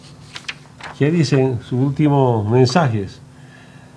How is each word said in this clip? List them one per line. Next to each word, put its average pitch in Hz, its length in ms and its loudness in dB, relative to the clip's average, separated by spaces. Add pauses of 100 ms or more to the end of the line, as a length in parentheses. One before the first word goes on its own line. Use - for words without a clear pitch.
(960)
¿qué 139 140 0
dice 151 320 0
en 131 200 -2
sus - 100 -14
últimos 139 760 0
mensajes? 123 720 0 (760)